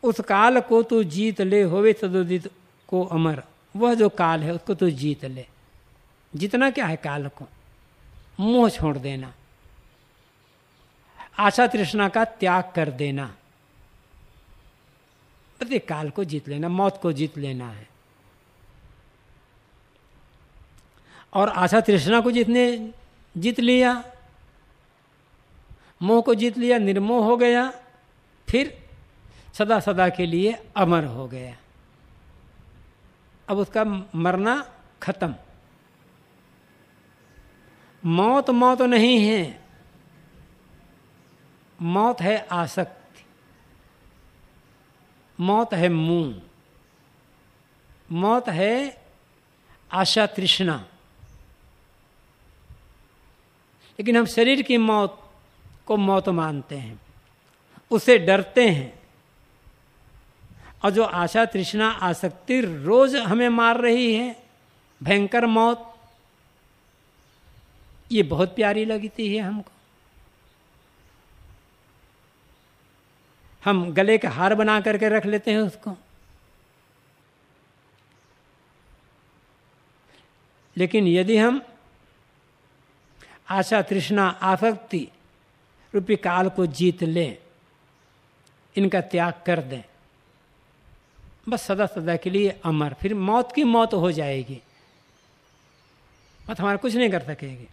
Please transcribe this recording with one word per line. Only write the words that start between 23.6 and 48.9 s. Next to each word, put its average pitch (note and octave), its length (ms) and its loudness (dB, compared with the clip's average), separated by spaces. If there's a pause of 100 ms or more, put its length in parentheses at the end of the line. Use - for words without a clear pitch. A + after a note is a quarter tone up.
लिया, B3 440 2 (2000)
मोह A3+ 200 4
को A#3 120 2
जीत A#3 240 -2
लिया, A#3+ 200 2
निर्मोह G3+ 460 0
हो A#3 120 4
गया, A#3+ 340 2 (800)
फिर C#4 380 -2 (680)
सदा G#3 260 0
सदा F#3 280 2
के F3+ 180 -4
लिए F#3+ 380 -2 (120)
अमर E3+ 280 2
हो B2+ 240 -10
गया। B2 280 -16 (1900)
अब G3+ 100 -2
उसका G#3 260 -2 (300)
मरना F#3+ 580 -2 (300)
खत्म। F3+ 320 -6 (2750)
मौत A3+ 460 0
मौत B3 320 4
नहीं A#3+ 460 4
है, F#3 360 -4 (2250)
मौत G#3 380 0
है G#3 300 -2
आसक्ति, - 760 -8 (2250)
मौत G#3+ 340 0
है F3 140 2
मोह, E3 460 0 (1800)
मौत A3 360 -2
है A3+ 540 -4 (880)